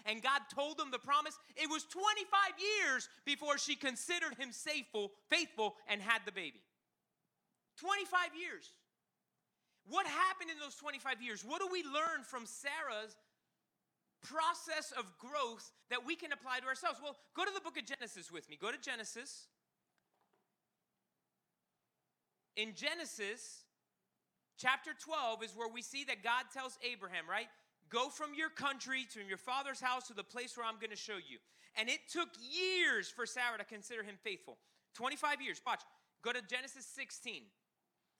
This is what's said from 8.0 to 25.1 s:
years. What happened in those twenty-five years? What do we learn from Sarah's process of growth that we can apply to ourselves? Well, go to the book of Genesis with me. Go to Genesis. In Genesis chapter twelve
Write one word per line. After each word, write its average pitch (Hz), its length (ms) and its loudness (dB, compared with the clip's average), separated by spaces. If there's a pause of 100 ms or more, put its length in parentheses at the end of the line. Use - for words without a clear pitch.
years. 311 380 -6 (1120)
What 339 220 2
happened 359 420 2
in 311 100 -6
those 285 160 -8
twenty-five 269 460 -4
years? 220 240 -4
What 311 160 -2
do 392 60 0
we 359 160 0
learn 302 400 0
from 233 240 -6
Sarah's 262 680 -4 (1040)
process 320 680 2
of 185 280 -6
growth 240 520 -2 (180)
that 240 140 0
we 302 120 0
can 294 180 -4
apply 254 260 -2
to 254 60 -4
ourselves? 262 360 0
Well, 285 160 -6 (180)
go 349 100 2
to 403 60 2
the 381 100 -2
book 311 160 -8
of 254 80 -4
Genesis 220 460 -8
with 160 180 -10
me. 151 80 -14
Go 190 140 0
to 285 80 -2
Genesis. 240 680 -6 (3000)
In 214 200 0
Genesis 240 880 -4 (960)
chapter 262 360 4
twelve 254 500 0